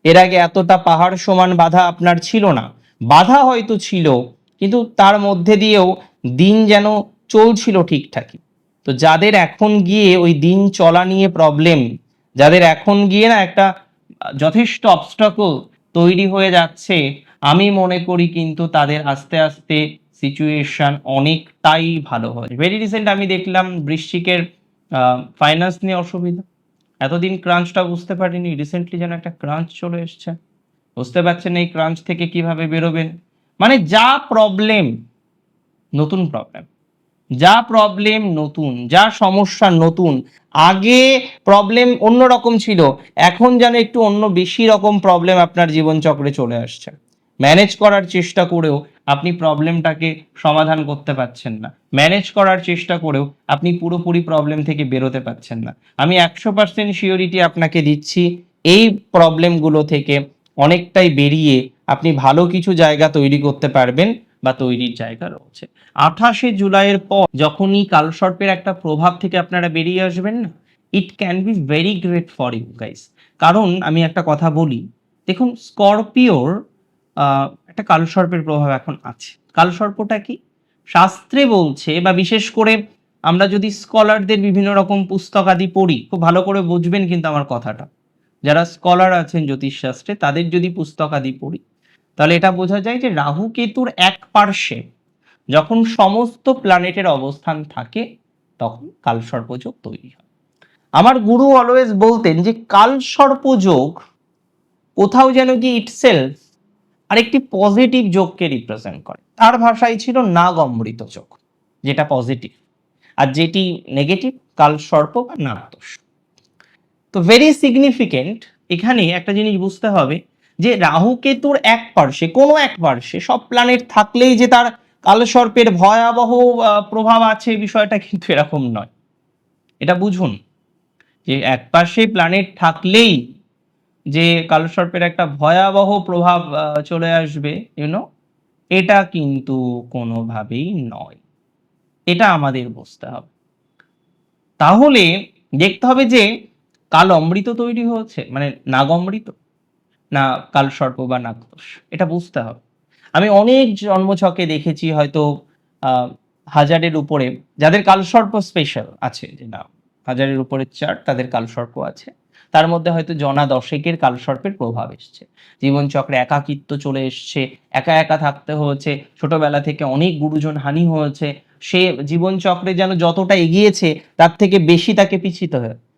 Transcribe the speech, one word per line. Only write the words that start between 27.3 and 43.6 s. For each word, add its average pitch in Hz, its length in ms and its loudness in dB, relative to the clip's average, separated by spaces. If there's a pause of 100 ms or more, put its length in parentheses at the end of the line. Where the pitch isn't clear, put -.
ক্রাঞ্চটা 175 460 -2
বুঝতে 175 300 -8
পারিনি, 175 400 -6
রিসেন্টলি 170 440 -8
যেন 170 140 -6
একটা 170 180 -12
ক্রাঞ্চ 160 380 -8 (120)
চলে 170 220 -8
এসছে। - 280 -14 (640)
বুঝতে 127 260 -4
পারছেন 175 340 -2
এই 175 100 -2
ক্রাঞ্চ 165 360 -6
থেকে 170 260 -6
কিভাবে 165 380 -4
বেরোবেন। 160 520 -4 (420)
মানে 254 180 4
যা 220 400 2 (100)
প্রবলেম, 202 760 0 (920)
নতুন 151 360 -2
প্রবলেম, - 340 -14 (720)
যা 190 320 4
প্রবলেম 214 640 0
নতুন, 147 560 -6
যা 190 220 4
সমস্যা 196 600 0
নতুন। 165 520 2 (300)
আগে 233 680 4 (240)
প্রবলেম 220 560 4
অন্যরকম 240 580 4
ছিল, 202 220 0 (360)
এখন 233 420 4
যেন 240 160 4